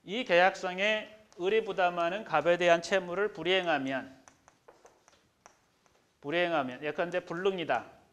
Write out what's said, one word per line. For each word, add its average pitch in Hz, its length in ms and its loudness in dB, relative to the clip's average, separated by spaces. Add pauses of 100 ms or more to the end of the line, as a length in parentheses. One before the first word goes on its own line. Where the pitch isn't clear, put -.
이 214 200 -6
계약성에 190 920 2 (240)
을이 202 240 0
부담하는 175 600 -2
갑에 160 340 2
대한 170 240 6
채무를 190 520 -2
불이행하면, 160 800 -2 (2000)
불이행하면, 147 640 -2
예컨대 170 360 -2
불능이다. 175 640 -2 (280)